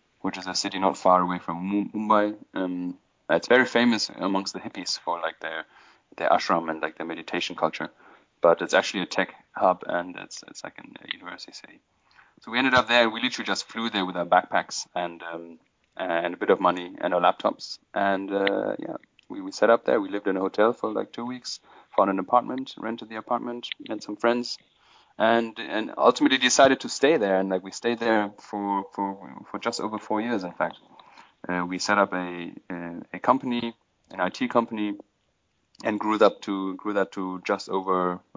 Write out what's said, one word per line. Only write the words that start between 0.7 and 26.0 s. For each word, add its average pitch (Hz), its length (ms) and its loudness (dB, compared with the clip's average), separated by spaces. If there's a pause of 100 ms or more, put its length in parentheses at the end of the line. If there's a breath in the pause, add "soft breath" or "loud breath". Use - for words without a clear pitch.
not 95 180 2
far 90 240 4
away 90 160 -2
from 85 260 -8
Mu-, 101 260 -2
Mumbai. 107 460 2 (200)
Um, 90 420 -4 (320)
it's 85 180 0
very 127 180 6
famous 120 440 2
amongst 98 440 -4
the 92 60 -10
hippies 87 400 -8
for, 85 220 -6
like, 82 180 -6
their, 80 260 -8 (520 soft breath)
their - 120 0
ashram 82 400 2
and, 78 120 -4
like, 78 160 -4
their 82 80 -6
meditation 82 500 -6
culture. 78 340 -2 (520 soft breath)
But 85 200 6
it's 87 120 -2
actually 95 300 2
a - 20 -4
tech - 280 -2 (200)
hub, 92 340 2
and 87 300 -4
it's, - 300 -14
it's, - 180 -14
like, - 140 -16
a - 340 -12
university 90 400 -18
city. - 260 -20 (640 soft breath)
So 113 100 -14
we 117 60 -2
ended 127 160 4
up 123 160 6
there. 120 200 8
We 113 120 -4
literally 120 240 -2
just 101 240 -2
flew 117 200 -4
there 101 160 0
with 92 120 -4
our 87 80 -2
backpacks 90 680 2
and, 85 300 -6
um, 85 360 -12 (360)
and 87 380 -2
a 87 40 -10
bit 104 120 0
of 92 100 4
money 90 400 0
and 90 140 -2
our 87 80 2
laptops. - 580 0 (140)
And, 98 400 -2
uh, 98 460 0
yeah, - 180 -10 (320)
we, 101 100 -12
we 95 140 -10
set 107 160 4
up 113 160 4
there. 123 160 2
We 95 80 -6
lived 101 180 -6
in 98 80 2
a 92 60 -2
hotel 104 320 2
for, 110 180 -6
like, 107 220 -6
two 117 120 -8
weeks, 123 360 -10 (340 soft breath)
found 98 140 6
an 95 100 2
apartment, 123 580 0
rented 117 300 -8
the 113 80 -10
apartment, 120 540 -6 (180)
and 113 160 -8
some 104 140 -10
friends, 120 400 0 (600 soft breath)
and, 113 400 2
and 101 400 -4
ultimately 131 400 6